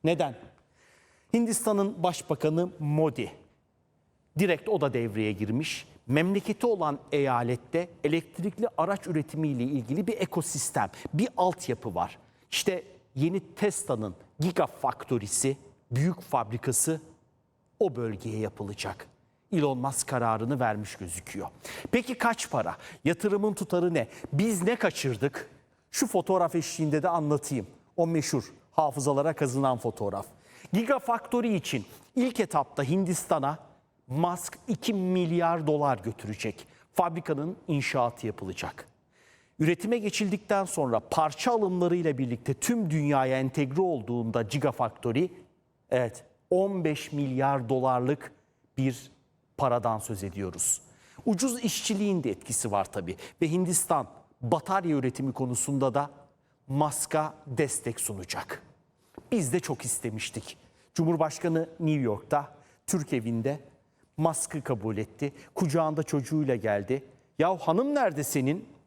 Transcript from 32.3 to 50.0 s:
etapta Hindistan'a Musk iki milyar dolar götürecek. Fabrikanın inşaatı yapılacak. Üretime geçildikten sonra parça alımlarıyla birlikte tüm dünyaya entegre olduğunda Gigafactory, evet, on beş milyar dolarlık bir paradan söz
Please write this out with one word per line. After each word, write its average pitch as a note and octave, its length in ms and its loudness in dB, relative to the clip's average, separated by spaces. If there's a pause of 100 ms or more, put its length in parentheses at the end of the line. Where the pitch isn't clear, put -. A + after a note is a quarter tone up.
etapta D3 440 0
Hindistan'a D#3+ 760 0 (480)
Musk E3+ 520 -2 (100)
iki A3+ 260 -2
milyar F3 720 2
dolar D3 320 2
götürecek. G#2+ 680 -6 (280)
Fabrikanın E3 600 0 (120)
inşaatı B2+ 580 0
yapılacak. - 600 -8 (720)
Üretime E3+ 400 2
geçildikten G3+ 640 0
sonra B2+ 360 0
parça D#3 520 0
alımlarıyla F3 640 2
birlikte B2+ 360 -2
tüm A3+ 360 0
dünyaya C#3 480 4
entegre C3+ 420 0
olduğunda A#2+ 600 0
Gigafactory, B2 840 0 (640)
evet, B2 340 0 (260)
on F#3+ 340 2
beş D3+ 280 -2
milyar C3+ 560 0
dolarlık C3 640 2 (460)
bir C3+ 320 -2 (460)
paradan A#2+ 420 2
söz G2+ 260 -6